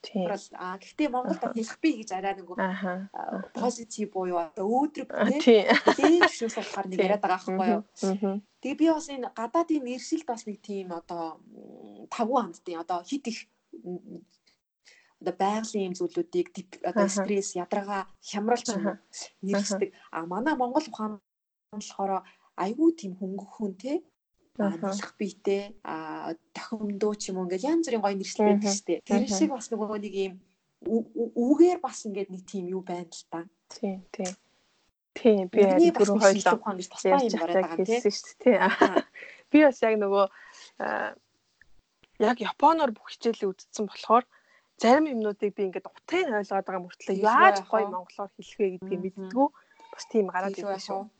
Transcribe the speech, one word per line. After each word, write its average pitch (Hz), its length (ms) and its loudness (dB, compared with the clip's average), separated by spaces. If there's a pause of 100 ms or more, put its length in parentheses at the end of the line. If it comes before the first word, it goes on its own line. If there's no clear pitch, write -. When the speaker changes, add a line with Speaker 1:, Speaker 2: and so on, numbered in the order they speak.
Speaker 1:
Тий. 185 220 -4 (300)
Speaker 2:
А, 180 240 -10
гэхдээ - 320 -4
Монголд 247 320 -4
Speaker 1:
Аха. - 120 -6
Speaker 2:
нялх 220 240 -6
бий 311 240 0
гэж - 80 -16
арай 190 240 -4
нэг 185 120 -16 (120)
Speaker 1:
Аха, 190 520 -4
Speaker 2:
а, - 80 -12 (160)
Speaker 1:
аха. 196 200 -10
Speaker 2:
позитив 233 560 -6
буюу 180 280 -4
одоо 170 280 -6
өөдрөг, 269 440 -2
Speaker 1:
А, - 160 0
Speaker 2:
тий. 285 120 0
Speaker 1:
тий. 233 240 8
Speaker 2:
Хүлээн - 600 6
зөвшөөрөх - 320 0
болохоор 196 320 -6
нэг 185 120 -6
Speaker 1:
Тий. 202 80 4
Speaker 2:
яриад 202 160 2
байгаа 185 160 0
байхгүй 190 280 -2
юу? 208 160 2
Speaker 1:
Мгм, - 280 -2
мгм. 196 240 0 (240)
Speaker 2:
Тэгээ 285 200 -6
би 311 120 6
бас 302 160 -2
энэ 262 280 -8
гадаадын 302 480 0
нэршилд 254 440 -6
бас 233 160 -4
нэг 202 160 -10
тийм 196 320 -8
одоо, 170 320 -8 (240)
м, - 600 -20
тавгүй 240 360 0
ханддیں۔ 170 360 -10
Одоо 175 240 -4
хит - 240 -6
их, 226 120 -8 (320)
м, - 520 -12 (960)
одоо 175 160 -6
байгалийн 202 560 -2
юм 180 40 -6
зүйлүүдийг 175 600 -2
дип-, - 240 -16
одоо 202 240 0
Speaker 1:
Аха. 196 240 0
Speaker 2:
стресс, 196 280 -2
ядаргаа, 196 520 -4 (160)
хямрал 220 400 -2
ч 233 80 -4
юм 190 160 -2
уу 190 80 -4
Speaker 1:
Аха. - 40 -20 (440)
Speaker 2:
нэрлэдэг. 202 480 -2 (200)
А, 165 140 -6
манай 226 300 -2
Монгол 254 320 0
ухаан 214 320 -8 (540)
болохоор 196 500 -4 (320)
айгүй 294 400 2
тийм 185 240 -12
хөнгөх 196 320 -8
хүн, 196 240 -6
тий. 285 240 -4 (600)
А, 202 80 2
Speaker 1:
Аха. 190 240 -4
Speaker 2:
нялх - 240 -8
биетэй, 202 560 -4 (160)
а, 160 480 -8 (160)
тохиромдуу 208 640 -4
ч 208 160 -10
юм 185 80 -4
уу, 180 80 -2
ингээд 185 160 -4
янз 330 240 0
бүрийн 226 160 -2
гоё 196 120 0
нэршил 196 280 -2
байдаг 208 160 6
Speaker 1:
Мгм. 202 160 0
Speaker 2:
шүү - 120 -8
дээ. 165 200 0
Тэр 202 160 2
Speaker 1:
Мгм. 202 160 0
Speaker 2:
шиг 302 160 4
бас 226 160 -10
нөгөө 214 320 -4
нэг 196 120 -10
юм 190 180 -4 (500)
ү-, 226 320 0
ү-, 226 160 -4 (160)
үгээр 349 320 6
бас - 240 -8
ингээд 202 260 -6
нэг 185 140 -12
тийм 185 240 -8
юу 185 160 -4
байна 175 240 -8
л - 240 -18
та. 165 80 -8 (320)
Speaker 1:
Тий, 190 400 -6
тий. 185 160 -6 (880)
Тий, 214 200 6 (120)
би 202 160 6
Speaker 2:
Бидний 302 240 8
Speaker 1:
яг 330 80 4
Speaker 2:
бас 202 120 4
Speaker 1:
түрүү 202 80 2
Speaker 2:
нэг 220 80 4
Speaker 1:
хоёлоо - 120 8
Speaker 2:
шилдэг 196 240 2
ухаан 196 200 -6
гэж 180 120 -10
тусдаа - 200 0
Speaker 1:
ярьж 277 120 4
Speaker 2:
юм 226 160 0
Speaker 1:
байхдаа 165 80 -2
Speaker 2:
яриад 175 80 -2
байгаа 170 240 0
юм, 185 80 2
тий. 226 120 0
Speaker 1:
хэлсэн 208 120 2
шүү - 280 -12
дээ, - 40 -18
тий. 247 120 6
Speaker 2:
Аа. 185 120 4
Speaker 1:
<laughs> - 400 2 (440)
Би 294 120 8
бас 269 160 6
яг 220 160 4
нөгөө, 202 300 4 (540)
а, - 360 -4 (1040)
яг 233 200 4
Японоор 294 520 4
бүх - 240 -14
хичээлийг 214 400 -2
үзсэн - 320 -8
болохоор - 360 2 (560)
зарим 269 280 6
юмнуудыг 214 480 -2
би 208 80 -2
ингээд 185 240 -6
утгыг 349 400 -4
нь 233 80 -2
ойлгоод 196 320 -2
байгаа 190 160 -6
мөртлөө - 320 -14
Speaker 2:
Тэгэл 196 80 -2
Speaker 1:
яаж 285 400 6
Speaker 2:
байх - 80 -8
Speaker 1:
гоё 220 160 2
Speaker 2:
уу? 190 80 -8
Speaker 1:
монголоор 196 400 -10
хэлэх - 240 -20
вэ 202 160 2
гэдгийг 190 240 -8
Speaker 2:
Мгм. 190 80 -8
Speaker 1:
мэддэггүй. 190 400 -2 (480)
Бас - 160 -16
тийм 208 160 2
гараад 185 240 -4
Speaker 2:
Тэгэл 190 80 -8
Speaker 1:
ирдэг 196 80 -6
Speaker 2:
байх 190 160 -6
Speaker 1:
шүү. 196 160 -6
Speaker 2:
уу? 208 80 -12 (120)